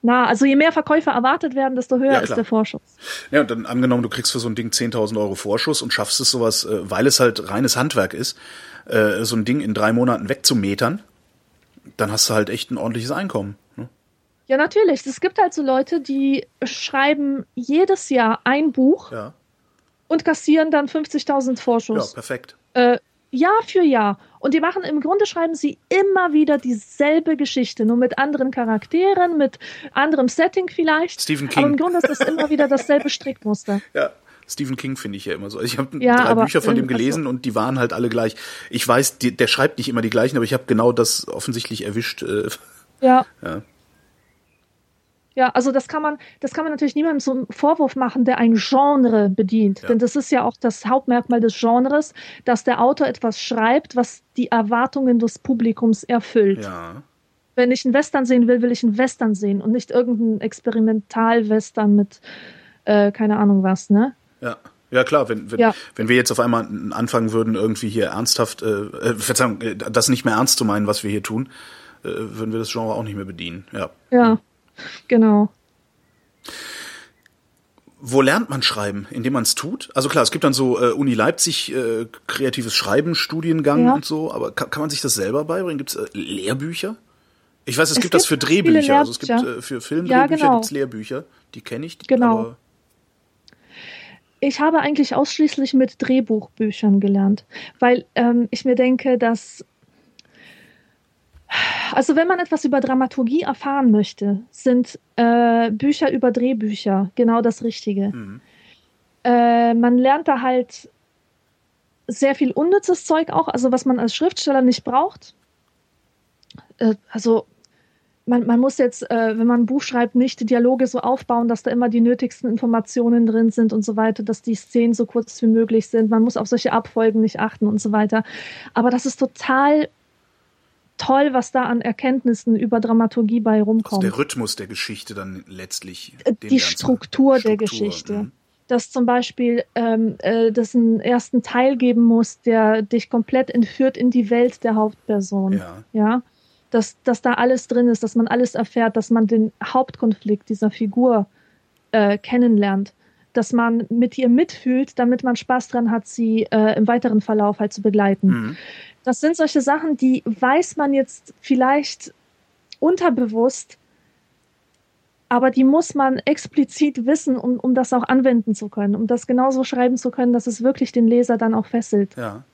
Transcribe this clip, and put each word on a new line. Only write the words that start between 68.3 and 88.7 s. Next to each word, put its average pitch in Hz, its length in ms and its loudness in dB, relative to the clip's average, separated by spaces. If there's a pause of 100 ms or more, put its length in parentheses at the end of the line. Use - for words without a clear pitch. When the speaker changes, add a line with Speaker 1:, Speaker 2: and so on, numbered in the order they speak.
Speaker 2:
äh, 104 60 -4
äh, 107 480 -4
Verzeihung, 113 460 -2
äh, 113 140 -6
das 113 340 0
nicht 127 160 0
mehr 110 100 2
ernst 131 240 2
zu 120 60 0
meinen, 104 200 0
was 104 180 -2
wir 104 60 -4
hier 101 140 -4
tun, 123 260 -6 (540)
äh, 90 60 -8
würden 110 420 -8
wir 113 80 -4
das 110 120 -8
Genre 113 220 -4
auch 117 80 -6
nicht 107 140 -8
mehr 98 100 -8
bedienen, 87 460 -12
ja. 101 180 -8 (220)
Speaker 1:
Ja, 233 240 4
Speaker 2:
Mhm. - 40 -4 (680)
Speaker 1:
genau. 214 420 4 (2500)
Speaker 2:
Wo 131 160 2
lernt 165 280 2
man 135 120 -6
schreiben? 104 500 -4
Indem 123 220 -4
man's 117 220 0
tut? 190 400 -10
Also 135 140 0
klar, 147 140 2
es - 80 0
gibt 160 120 -6
dann 143 100 2
so, 127 280 0
äh, 120 100 2
Uni 139 220 -2
Leipzig, 135 600 -2
äh, 117 320 -4 (220)
kreatives 127 460 -4
Schreiben, 151 420 0
Studiengang 160 720 0
Speaker 1:
Ja. 247 80 4
Speaker 2:
und 277 100 -2
so, 156 300 -6
aber 113 180 -6
ka-, - 140 -6
kann 147 160 -8
man 156 80 -4
sich 147 100 -6
das 123 160 -2
selber 113 300 -2
beibringen? 170 320 -4
Gibt's, - 180 -8
äh, 107 180 -8
Lehrbücher? 131 840 -8 (680)
Ich 120 120 -6
weiß, 160 140 4
es 147 60 0
Speaker 1:
Es 247 40 2
Speaker 2:
gibt 185 120 -2
das - 140 -2
Speaker 1:
gibt 175 160 0
Speaker 2:
für - 40 -4
Speaker 1:
viele 196 160 2 (100)